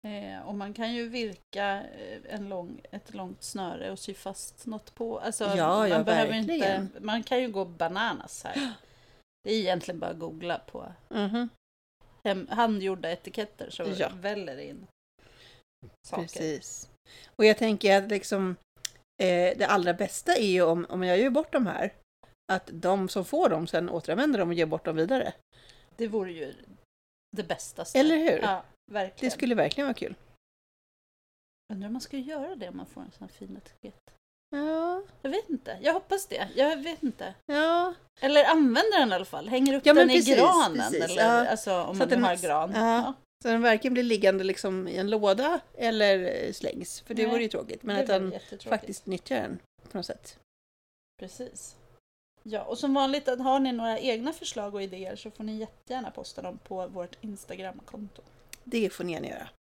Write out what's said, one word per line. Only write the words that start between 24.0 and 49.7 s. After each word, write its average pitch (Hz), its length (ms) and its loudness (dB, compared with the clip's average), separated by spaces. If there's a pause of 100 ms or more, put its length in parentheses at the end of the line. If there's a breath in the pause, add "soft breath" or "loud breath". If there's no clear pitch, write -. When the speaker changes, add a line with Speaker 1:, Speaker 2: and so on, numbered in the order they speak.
Speaker 2:
dem 170 100 2
och 175 60 0
ger 170 100 2
bort 156 200 -4
dem 160 100 -4
vidare. 196 380 0 (600 soft breath)
Speaker 1:
Det 233 120 -4
vore 202 240 -4
ju 160 220 -10 (840)
det 208 60 -6
bästa. 170 420 -8 (100)
Speaker 2:
Eller 311 220 6
hur? 311 240 4
Speaker 1:
Ja, 190 220 0 (280)
verkligen. 208 380 -4
Speaker 2:
Det - 40 -4
skulle 247 220 0
verkligen 185 320 0
vara 247 100 -2
kul. - 180 -8 (1600)
Speaker 1:
Undrar 196 140 -10
om 214 60 -8
man 254 80 -8
skulle 277 200 -10
göra 302 340 -8
det 190 140 -12
om 180 80 -14
man 180 80 -12
får - 160 -18
en - 100 -16
sån 190 160 -18
här - 80 -20
fin 196 220 -16
etikett. - 420 -20 (500)
Speaker 2:
Ja. 320 540 -2 (180)
Speaker 1:
Jag 269 100 -6
vet 403 180 -4
inte. 247 320 -8
Jag 311 120 2
hoppas 381 340 -4
det. 208 280 -6
Jag 294 220 4
vet 311 260 -8
inte. 190 300 -6 (120)
Speaker 2:
Ja. 339 480 2 (280)
Speaker 1:
Eller 285 240 8
använder 320 540 6
den 247 120 6
i 185 40 2
alla 247 100 -2
fall. 151 240 -10
Hänger 262 240 4
upp 277 120 0
Speaker 2:
Ja, 294 80 10
men 262 140 10
Speaker 1:
den 254 100 6
Speaker 2:
precis, 254 200 6
Speaker 1:
i - 20 6
granen. 277 380 8
Speaker 2:
precis. 127 260 0
Speaker 1:
Eller, 165 180 0
Speaker 2:
Ja. 233 260 6
Speaker 1:
alltså, 196 340 0
om - 60 -2
Speaker 2:
Så 180 60 -4
Speaker 1:
man 196 80 0
Speaker 2:
att 254 80 2
den 247 120 4
Speaker 1:
nu 226 60 4
har 180 80 4
gran. 165 400 0
Speaker 2:
ja. 220 40 2 (180)
Speaker 1:
Ja. 262 160 0 (300)
Speaker 2:
Så 254 60 -2
den 226 120 2
varken 240 320 4
blir 247 100 2
liggande 196 400 4
liksom 190 440 -2
i 175 100 -6
en 190 120 -2
låda 220 500 2 (180)
eller, 208 720 2
eh, 190 60 -6
slängs. - 480 -8
För - 120 -12
det 240 100 0
Speaker 1:
Nej, 220 80 2
Speaker 2:
vore 233 120 2
ju 220 60 -2
tråkigt. - 340 -8
Men 208 120 -2
Speaker 1:
det 196 80 0
Speaker 2:
att 226 60 -2
Speaker 1:
vore 196 100 4
Speaker 2:
den 190 120 -4
Speaker 1:
jättetråkigt. - 380 -14
Speaker 2:
faktiskt 214 360 -4
nyttjar 190 360 -4
den - 180 -8 (320)